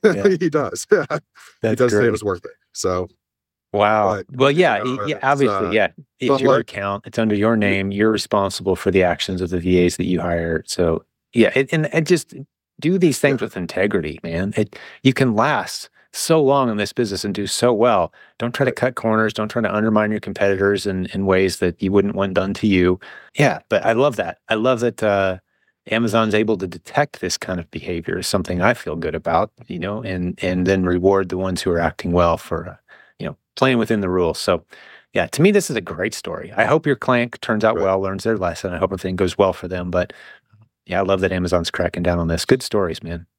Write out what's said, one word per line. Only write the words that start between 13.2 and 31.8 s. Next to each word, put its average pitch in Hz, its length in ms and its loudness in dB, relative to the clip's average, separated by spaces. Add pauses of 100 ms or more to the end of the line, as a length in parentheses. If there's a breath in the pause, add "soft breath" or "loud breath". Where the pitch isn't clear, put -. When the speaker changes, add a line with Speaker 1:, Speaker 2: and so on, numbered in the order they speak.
Speaker 2:
Yeah. 123 40 -6
Speaker 1:
with 104 120 -10
integrity, 90 680 -2
man. 90 340 -4
It, 104 200 -4 (260 loud breath)
you 131 100 4
can 123 220 2
last 113 540 -2 (260 soft breath)
so 160 280 2
long 135 260 4
in 107 80 -4
this 104 160 -4
business 104 320 -4
and 104 80 -2
do 98 140 -4
so 120 260 2
well. 107 400 2 (240 soft breath)
Don't 117 160 -4
try 139 120 0
to 127 40 2
Speaker 2:
Right. - 60 -6
Speaker 1:
cut 123 200 0
corners. 110 380 0
Don't 107 160 -4
try 117 140 -2
to 95 100 0
undermine 107 380 2
your 107 80 -2
competitors 98 680 0
in, 95 220 -2
in 98 180 -4
ways 95 320 2
that 87 240 -2
you 95 100 0
wouldn't 98 240 4
want 95 200 -2
done 95 200 0
to - 120 -2
you. 90 320 4 (360 loud breath)
Yeah, 131 240 2 (100)
but 104 140 2
I 110 100 2
love 123 240 2
that. 87 200 -4 (120)
I - 60 2
love 117 260 0
that, 120 200 -2
uh, 98 380 0 (520)
Amazon's 110 420 0
able 107 240 2
to 92 100 -6
detect 92 520 -4
this - 180 -6
kind 90 220 -6
of 82 120 -12
behavior 87 460 -6
is 92 100 -6
something 90 340 -2
I 107 120 4
feel 78 220 -6
good 80 200 -4
about, 82 360 0 (160)
you 90 120 -8
know, 101 220 -6
and, 90 400 -6
and 90 240 0
then 95 200 2
reward 92 440 2
the 92 80 -4
ones 92 240 -4
who 95 100 -2
are 85 80 0
acting 85 340 -2